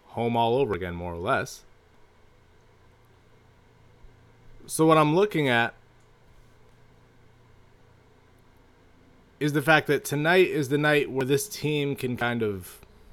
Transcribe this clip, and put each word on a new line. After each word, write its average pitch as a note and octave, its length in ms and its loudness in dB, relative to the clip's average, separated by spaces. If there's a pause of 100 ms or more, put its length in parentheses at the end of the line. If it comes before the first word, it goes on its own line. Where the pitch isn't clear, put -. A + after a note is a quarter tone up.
home A#2 300 -4
all A#2 200 2
over C3 160 0
again, F2+ 220 -6
more F2 180 -10
or E2+ 60 -10
less. G#2+ 460 -6 (3000)
So D#3+ 200 0
what D#3+ 100 6
I'm D3+ 180 4
looking F3 340 0
at A#2 260 0 (3750)
is D3 140 -2
the D3 100 0
fact D3+ 240 4
that C#3 180 0
tonight D#3+ 440 2
is C#3 220 -2
the D3 80 2
night D3+ 320 2
where C3 160 -2
this C#3 220 0
team D3 460 -4
can B2 220 -6
kind A#2+ 260 -2
of G2 360 -6 (340)